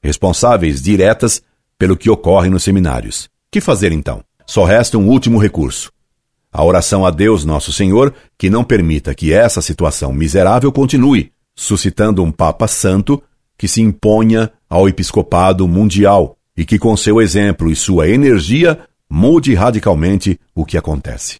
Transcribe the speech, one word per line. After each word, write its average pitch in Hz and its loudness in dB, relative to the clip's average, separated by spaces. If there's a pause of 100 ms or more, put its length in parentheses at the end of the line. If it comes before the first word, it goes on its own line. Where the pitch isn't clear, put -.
responsáveis 85 0
diretas 101 0 (360)
pelo 92 0
que - -2
ocorre 95 2
nos 95 0
seminários. 76 -2 (240)
Que 208 -2
fazer, 104 0
então? - -6 (220)
Só - 0
resta 113 2
um 101 2
último 120 2
recurso. 85 -4 (580)
A 71 -2
oração 90 2
a 90 2
Deus 92 0
Nosso 76 -4
Senhor, 104 2 (240)
que 92 -2
não 117 0
permita 82 -2
que 78 -2
essa 107 2
situação 73 -4
miserável 95 0
continue, 131 0 (200)
suscitando 101 -2
um 80 -2
Papa 85 -2
Santo 101 -2 (360)
que 101 -6
se 113 -2
imponha 110 2 (200)
ao 92 2
episcopado 92 0
mundial 98 2 (180)
e 85 -4
que, 107 -2
com 110 0
seu 107 2
exemplo 95 0
e 76 -2
sua 85 0
energia, 131 2 (280)
mude 139 2
radicalmente 95 0 (160)
o 80 -4
que - -8
acontece. 73 -8